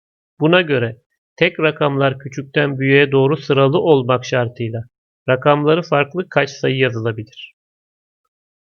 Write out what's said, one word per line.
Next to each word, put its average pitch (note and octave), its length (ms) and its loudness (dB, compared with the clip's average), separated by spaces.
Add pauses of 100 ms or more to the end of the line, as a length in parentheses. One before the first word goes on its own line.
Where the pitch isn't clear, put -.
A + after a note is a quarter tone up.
(400)
Buna F3 220 4
göre B2 340 -2 (400)
tek E3+ 240 -2
rakamlar C#3 580 0
küçükten C#3 600 -6
büyüğe C#3 340 2
doğru C3+ 240 2
sıralı C3+ 420 2
olmak B2+ 460 2
şartıyla A#2 560 -4 (480)
rakamları D3 540 2
farklı D3 460 -2
kaç C#3 220 0
sayı C3 260 -2
yazılabilir? A#2 800 -4 (1080)